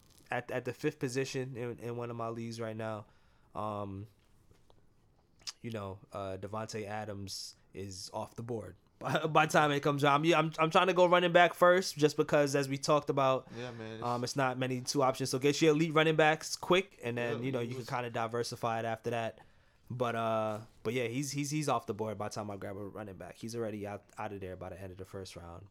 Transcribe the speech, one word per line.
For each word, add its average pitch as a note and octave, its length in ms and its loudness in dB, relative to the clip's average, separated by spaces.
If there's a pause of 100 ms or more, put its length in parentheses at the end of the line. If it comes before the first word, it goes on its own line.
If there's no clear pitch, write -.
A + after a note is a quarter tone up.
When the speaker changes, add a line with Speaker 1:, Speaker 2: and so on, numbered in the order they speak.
(300)
Speaker 1:
at, B2 200 -4
at B2 140 -4
the - 80 -4
fifth D3+ 260 -4
position C3 580 -4
in, A#2+ 220 -6 (100)
in A#2+ 80 -6
one A#2+ 140 -6
of A#2+ 60 -8
my A#2 120 -4
leagues A#2 320 -8
right A2 160 -6
now, A2 280 -6 (500)
um, G2+ 520 -6 (1600)
you A#2 80 -10
know, G2+ 280 -8 (140)
uh, G2 280 -8
Davante G#2+ 460 -8
Adams G2+ 680 -10 (200)
is F#2 380 -12
off G#2+ 240 -8
the A#2 60 -10
board. G#2+ 320 -10 (120)
<laughs> - 120 -20
By, C#3 280 -2
by D#3 180 4
the D#3+ 80 -2
time D3+ 200 6
it C#3+ 80 0
comes C#3+ 240 0
around, D3 220 4
I'm, E3 80 6
I'm, D#3 240 2
I'm D#3+ 120 2
trying F3+ 160 6
to F#3 80 4
go F3+ 100 8
running F3 260 6
back E3+ 220 8
first, F3+ 460 6
just D3 180 4
because, D3 400 4
as C#3 100 2
we C3+ 120 -4
talked D3 320 2
about, C3+ 440 2
Speaker 2:
Yeah, A#2+ 180 -8
man, A2+ 240 -10
it's A2 60 -10
Speaker 1:
um, A#2+ 220 -2
it's A#2+ 120 -4
not C3 220 2
many B2+ 220 -2
two C#3 220 0
options. C3 260 2
So C3+ 100 -2
get C#3+ 220 2
your D#3+ 140 8
elite D#3+ 180 2
running D#3 240 4
backs D#3 400 4
quick, - 480 2
and A#2+ 140 -4
then, A#2+ 220 -2
Speaker 2:
Yeah, A#2+ 40 -4
Speaker 1:
you C3 80 -2
know, B2+ 60 0
Speaker 2:
it A#2+ 60 -2
Speaker 1:
you A#2 80 -4
can B2 80 -8
Speaker 2:
was A2+ 100 -10
Speaker 1:
kinda B2 180 -4
diversify A#2 680 -2
it A2+ 80 -2
after A2+ 240 -4
that. A2+ 280 -2 (520)
But, A#2+ 260 0
uh, A2 420 0 (240)
but A2+ 120 -2
yeah, B2 140 0
he's, C3+ 220 -4
he's, C#3+ 200 -4
he's D3+ 180 -2
off A#2+ 180 2
the A2+ 60 -2
board G#2+ 240 -4
by G#2 120 -6
the - 80 -12
time G#2 140 -6
I G2+ 60 -8
grab G2+ 220 -10
a - 60 -10
running G2 320 -12
back. F2 200 -14
He's A2+ 180 -10
already G#2+ 320 -6
out, G2+ 160 -8 (140)
out G#2+ 160 -8
of G2 80 -8
there F#2 160 -10
by F2 140 -10
the F2 100 -12
end F#2+ 120 -12
of F2+ 40 -18
the F#2+ 80 -12
first F#2+ 320 -12
round, E2+ 340 -16